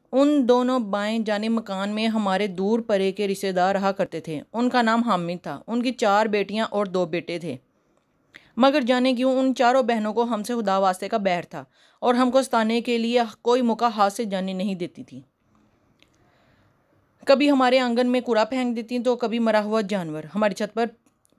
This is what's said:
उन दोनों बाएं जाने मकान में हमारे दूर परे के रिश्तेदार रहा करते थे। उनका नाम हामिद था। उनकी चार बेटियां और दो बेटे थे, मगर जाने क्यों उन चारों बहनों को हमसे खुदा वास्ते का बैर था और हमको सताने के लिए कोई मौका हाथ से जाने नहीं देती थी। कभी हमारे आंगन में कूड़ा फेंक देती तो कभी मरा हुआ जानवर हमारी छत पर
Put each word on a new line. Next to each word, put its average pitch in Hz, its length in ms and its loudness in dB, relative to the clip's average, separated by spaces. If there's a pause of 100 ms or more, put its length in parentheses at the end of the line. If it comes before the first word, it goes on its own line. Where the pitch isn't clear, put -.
(140)
उन 285 320 4
दोनों 247 460 2
बाएं 208 320 -2
जाने 208 260 -2
मकान 202 400 -4
में 214 180 -2
हमारे 208 400 0
दूर 196 340 -2
परे 196 300 0
के 202 160 -4
रिश्तेदार 190 460 0
रहा 196 180 0
करते 175 360 -4
थे। 156 140 -6 (120)
उनका 247 280 0
नाम 233 200 2
हामिद 180 360 -2
था। 151 300 -10
उनकी 240 240 -2
चार 220 360 2
बेटियां 208 400 -2
और 202 200 -2
दो 180 180 0
बेटे 170 380 -6
थे, 135 160 -8 (1000)
मगर 269 240 4
जाने 254 300 2
क्यों 254 220 0
उन 262 180 2
चारों 254 340 4
बहनों 214 260 -2
को 233 100 0
हमसे 233 320 -4
खुदा 208 240 0
वास्ते 190 280 0
का 226 100 -2
बैर 180 260 0
था 143 220 -14 (360)
और 247 140 2
हमको 254 280 2
सताने 233 380 0
के 233 160 -2
लिए 233 280 0 (180)
कोई 240 180 2
मौका 226 260 0
हाथ 208 220 2
से 226 160 -4
जाने 190 280 -4
नहीं 190 220 -4
देती 165 280 -10
थी। 127 200 -18 (2000)
कभी 277 200 6
हमारे 262 300 4
आंगन 247 300 2
में 247 140 2
कूड़ा 233 220 2
फेंक 247 320 -2
देती 240 240 -4
तो 240 160 0
कभी 233 240 -2
मरा 220 200 2
हुआ 214 220 0
जानवर 170 440 -6
हमारी 202 280 0
छत 208 220 -6
पर 226 140 -2 (500)